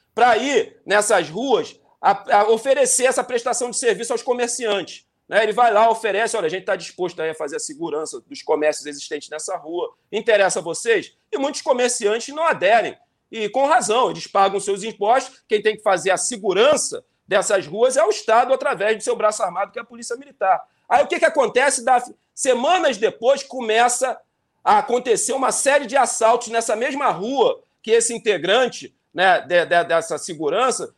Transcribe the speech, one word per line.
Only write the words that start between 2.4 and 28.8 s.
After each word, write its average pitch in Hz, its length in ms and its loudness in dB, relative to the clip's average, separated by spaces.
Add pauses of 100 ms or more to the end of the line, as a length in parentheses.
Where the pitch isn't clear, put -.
oferecer 254 560 2
essa 262 180 0
prestação 240 460 -4
de - 80 -10
serviço 226 360 -2
aos 226 100 -4
comerciantes. 233 840 -4 (220)
Né? 202 160 2
Ele 214 80 0
vai 233 220 4
lá, 220 160 4
oferece, 220 480 -2
"Olha, 180 100 -2
a - 20 -4
gente 185 160 -6
tá 202 100 -2
disposto 175 460 -8
aí 160 100 -4
a 156 40 -12
fazer 151 220 -8
a - 20 -8
segurança 151 640 -8
dos 139 200 -18
comércios 151 440 -2
existentes 147 440 -12
nessa 156 280 -8
rua. 165 360 -8 (180)
Interessa 202 480 2
a - 20 -4
vocês?" 175 520 -4 (180)
E 427 60 -4
muitos 285 240 -4
comerciantes 240 720 -2
não 311 100 -4
aderem. 190 540 2 (340)
E 220 180 -6
com 262 180 0
razão, 233 420 2
eles 165 160 -8
pagam 196 340 2
seus 196 220 -4
impostos, 226 680 -2
quem 214 140 0
tem 214 140 0
que 214 80 -18
fazer 185 260 2
a 180 80 2
segurança 214 840 0 (240)
dessas 190 400 0
ruas 220 280 0
é 269 80 4
o 262 60 2
Estado, 233 420 2
através 226 460 0
do 196 60 -14
seu 240 120 -2
braço 214 280 0
armado, 185 280 -4
que - 60 -18
é 233 60 -10
a - 20 -20
Polícia 233 300 -14
Militar. 240 440 -2 (280)
Aí 269 160 4
o 254 40 -6
que 330 120 -2
que 339 60 4
acontece, 269 600 2
Daphne? 254 300 2 (180)
Semanas 269 640 0
depois 233 460 0
começa 240 760 0 (440)
a 208 160 4
acontecer 240 540 0
uma 254 180 0
série 277 340 2
de 220 100 -4
assaltos 233 520 2
nessa 233 280 -2
mesma 269 360 -2
rua 202 500 0 (220)
que 220 80 -6
esse 233 240 2
integrante, 208 800 -2 (180)